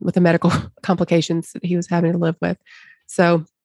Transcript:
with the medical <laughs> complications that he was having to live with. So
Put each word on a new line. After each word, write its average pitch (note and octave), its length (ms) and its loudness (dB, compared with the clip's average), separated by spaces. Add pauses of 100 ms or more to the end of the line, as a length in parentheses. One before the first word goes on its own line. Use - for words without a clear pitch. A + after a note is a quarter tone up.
with F3+ 140 -4
the F#3 60 2
medical F3 320 4 (140)
<laughs> - 160 -20
complications E3+ 720 -2
that - 120 -14
he F3 120 -2
was F3 120 -4
having E3+ 240 0
to F3+ 60 -2
live E3 240 -2
with. F3+ 160 -4 (480)
So E3+ 400 2 (180)